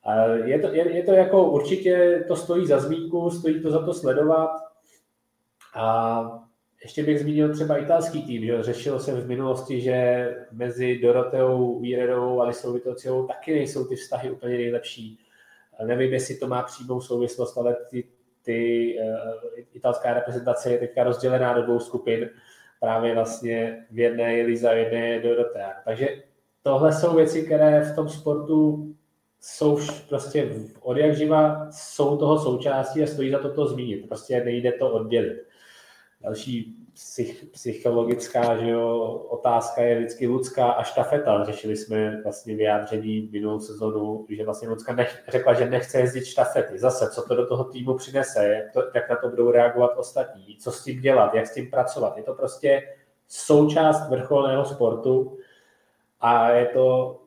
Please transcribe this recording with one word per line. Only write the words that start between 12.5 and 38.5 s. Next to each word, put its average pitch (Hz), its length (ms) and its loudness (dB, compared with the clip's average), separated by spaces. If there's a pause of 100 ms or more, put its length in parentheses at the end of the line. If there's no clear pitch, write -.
Vitociovou 127 540 -4
taky 143 260 -6
nejsou 135 320 -2
ty 127 100 -6
vztahy 127 360 -8
úplně 123 260 -6
nejlepší. 120 600 -6 (680)
Nevím, 131 280 0
jestli 127 220 -4
to 127 120 -8
má 123 160 -2
přímou 123 380 -8
souvislost, 120 560 -4
ale 120 200 0 (120)
ty, 123 140 -8 (380)
ty, 117 600 -2
eh, 113 600 -8 (120)
italská 123 400 -2
reprezentace 120 580 -2
je 120 60 2
teďka 120 260 -2
rozdělená 123 500 0
do 120 80 2
dvou 120 180 0
skupin. 117 500 -4 (500)
Právě 113 340 0
vlastně 113 800 -4
v 110 80 -10
jedné 117 340 2
je 117 120 2
Lisa, 117 280 2
v 113 40 4
jedné 117 300 0
je 117 140 -2
Dorotea. 117 520 -2 (120)
Takže 117 220 -2 (560)
tohle 143 300 4
jsou 170 220 2
věci, 160 280 4
které 151 380 6
v - 140 -4
tom 151 140 -2
sportu 151 800 0 (500)
jsou 147 360 0
vš-, - 340 -8
prostě 139 360 -2
v-, 110 360 -10
od 127 160 -2
jak 151 180 4
živa 151 560 2
jsou 147 460 -2
toho 151 220 4
součástí 135 640 -2
a 147 40 0
stojí 139 240 -4
za 139 80 0
to, - 140 -6
to 147 140 0
zmínit. 123 400 -6
Prostě 120 360 -4
nejde 120 280 0
to 123 200 -2
oddělit. 110 580 -2 (720)
Další 110 540 -8 (180)
psych-, - 580 -10
psychologická, 117 1080 -2